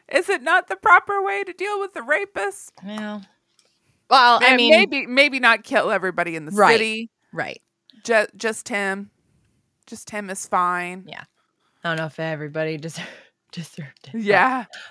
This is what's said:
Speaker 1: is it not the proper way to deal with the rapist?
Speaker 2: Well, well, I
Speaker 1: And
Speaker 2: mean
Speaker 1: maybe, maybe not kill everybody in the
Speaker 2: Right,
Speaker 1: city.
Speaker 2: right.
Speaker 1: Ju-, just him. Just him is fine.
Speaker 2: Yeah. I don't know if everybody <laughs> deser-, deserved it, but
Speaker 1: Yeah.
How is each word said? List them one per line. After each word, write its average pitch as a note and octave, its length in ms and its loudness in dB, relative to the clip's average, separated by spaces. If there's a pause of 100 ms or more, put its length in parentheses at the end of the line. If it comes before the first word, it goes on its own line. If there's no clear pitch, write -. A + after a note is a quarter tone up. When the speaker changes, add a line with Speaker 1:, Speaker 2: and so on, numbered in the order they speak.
Speaker 1:
is F4 220 -2
it F4+ 120 -2
not F4 260 0
the F#4+ 80 -10
proper F#4+ 460 4
way G4 220 -4
to F#4 80 -16
deal G4+ 260 -6
with G4 140 -8
the D#4 100 -12
rapist? G4 720 -6 (100)
Speaker 2:
Well, G#3 400 -12 (840)
well, A#3+ 320 6
I B3 60 4
Speaker 1:
And C4 100 6
Speaker 2:
mean A#3+ 140 4
Speaker 1:
maybe, D#4 360 4
maybe C4+ 320 2
not A#3 260 4
kill G3+ 260 0
everybody F3 460 -2
in D#3 100 -10
the D#3+ 60 -12
Speaker 2:
Right, G3+ 200 6
Speaker 1:
city. A3 380 -2 (220)
Speaker 2:
right. A2+ 280 -10 (440)
Speaker 1:
Ju-, A3+ 320 2
just A3 340 -6
him. G3+ 400 -4 (760)
Just - 220 -20
him G#3 220 -10
is G3 160 -12
fine. F3+ 600 -2
Speaker 2:
Yeah. - 180 -18 (600)
I F3 60 -6
don't D#3+ 80 -4
know D#3+ 80 -6
if D3+ 120 -14
everybody D#3+ 600 -6
<laughs> D3 80 -14
deser-, E3 180 -14 (480)
deserved D3+ 380 -16 (140)
it, C3+ 80 -20
but A3+ 100 -8
Speaker 1:
Yeah. G3+ 420 2 (260)